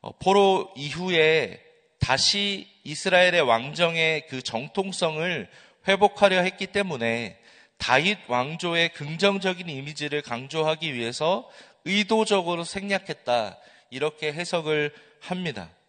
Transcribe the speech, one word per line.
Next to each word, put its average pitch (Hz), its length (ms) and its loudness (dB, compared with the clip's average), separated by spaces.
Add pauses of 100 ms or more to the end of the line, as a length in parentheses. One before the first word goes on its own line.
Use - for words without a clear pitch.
어, - 180 -12
포로 196 560 4
이후에 156 840 0 (380)
다시 202 680 0 (160)
이스라엘의 175 580 4
왕정의 160 880 0
그 131 140 -8
정통성을 160 1080 -4 (380)
회복하려 196 540 4
했기 185 260 -2
때문에 117 720 -2 (380)
다윗 156 400 2 (100)
왕조의 165 680 0
긍정적인 180 760 -2
이미지를 147 520 -6
강조하기 156 720 -4
위해서 151 560 -2 (340)
의도적으로 196 800 0
생략했다, 160 920 -4 (340)
이렇게 151 420 -4
해석을 156 600 -2 (260)
합니다. 143 500 -8 (200)